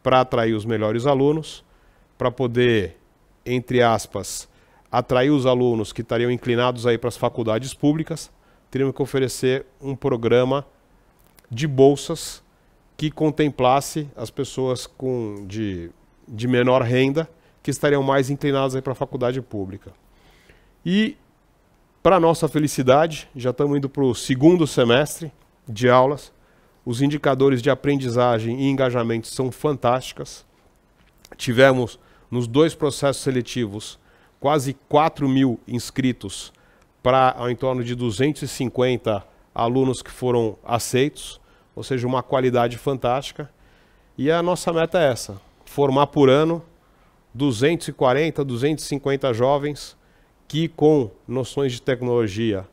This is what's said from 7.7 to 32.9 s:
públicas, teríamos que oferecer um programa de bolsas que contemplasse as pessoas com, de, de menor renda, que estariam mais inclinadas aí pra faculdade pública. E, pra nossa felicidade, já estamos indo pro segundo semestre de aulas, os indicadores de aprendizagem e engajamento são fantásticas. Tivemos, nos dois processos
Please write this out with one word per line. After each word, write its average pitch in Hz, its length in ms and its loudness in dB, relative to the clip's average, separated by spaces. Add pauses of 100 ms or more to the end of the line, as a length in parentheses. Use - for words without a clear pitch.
públicas, 151 560 -2 (400)
teríamos 131 240 -2
que - 80 -4
oferecer 131 640 -2 (160)
um 135 140 -8
programa 127 680 0 (840)
de 123 180 -4
bolsas 139 760 2 (540)
que 151 140 -2
contemplasse 143 1040 0
as 117 120 -10
pessoas 131 580 -4
com, 113 600 -6
de, 95 440 -6 (360)
de 113 220 -6
menor 127 340 4
renda, 135 460 0 (340)
que - 80 -6
estariam 143 320 2
mais 135 260 2
inclinadas 135 460 0
aí 131 80 -4
pra 131 120 -6
faculdade 131 460 -4
pública. 98 520 -10 (920)
E, 202 320 0 (840)
pra 180 160 6
nossa 165 300 2
felicidade, 147 880 2
já 127 140 -4
estamos 143 260 0
indo 139 120 -2
pro 131 260 0
segundo 151 520 4
semestre 135 640 2 (380)
de 113 200 0
aulas, 127 440 2 (520)
os 123 180 -4
indicadores 139 600 2
de 139 80 0
aprendizagem 123 920 0
e 135 60 2
engajamento 123 600 0
são 131 240 -4
fantásticas. 131 920 -4 (920)
Tivemos, 127 640 2 (300)
nos 120 180 -4
dois 151 260 2
processos 139 480 -2